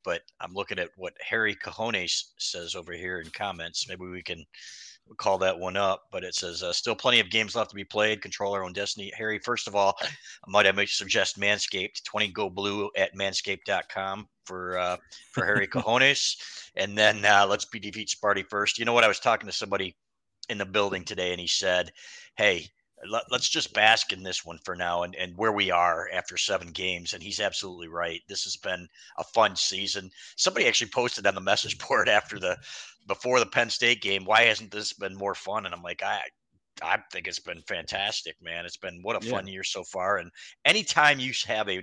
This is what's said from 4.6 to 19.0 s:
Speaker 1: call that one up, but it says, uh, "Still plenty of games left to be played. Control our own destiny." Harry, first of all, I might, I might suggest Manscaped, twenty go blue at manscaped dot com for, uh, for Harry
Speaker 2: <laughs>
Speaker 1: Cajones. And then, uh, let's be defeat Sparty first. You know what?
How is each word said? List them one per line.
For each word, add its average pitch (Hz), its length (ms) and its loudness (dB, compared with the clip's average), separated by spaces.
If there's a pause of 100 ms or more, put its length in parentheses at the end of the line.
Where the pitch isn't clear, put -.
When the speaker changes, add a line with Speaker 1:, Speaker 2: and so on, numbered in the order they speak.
Speaker 1:
call 98 220 2
that 95 180 2
one 92 180 -4
up, 98 360 2
but 92 120 -8
it 90 120 -8
says, 87 260 -6
uh, 87 100 -4
"Still 110 220 -2
plenty 123 260 4
of 92 120 2
games 110 240 0
left 110 160 -2
to 101 40 -20
be 98 80 -10
played. 107 380 0
Control 101 320 -4
our 98 100 -4
own 90 100 -8
destiny." 101 440 -6
Harry, 107 220 -4
first 120 280 -4
of 101 60 -6
all, 101 260 4
I - 80 -4 (380)
might, 98 220 6
I 98 40 10
might 98 180 0
suggest 98 500 0
Manscaped, 101 640 -2
twenty 107 240 0
go 98 200 -2
blue 101 480 -2
at 95 200 0
manscaped 98 500 -4
dot 95 240 -2
com 98 380 -6 (180)
for, 90 320 -6
uh, 90 200 0 (340)
for - 140 -2
Harry 101 220 2
Speaker 2:
<laughs> - 40 -18
Speaker 1:
Cajones. 127 640 4 (400)
And 101 200 -2
then, 107 300 6
uh, 101 240 8
let's 104 160 0
be 113 140 -12
defeat 104 300 -8
Sparty 101 380 0
first. 104 300 0
You 113 80 -4
know 117 80 4
what? 120 100 8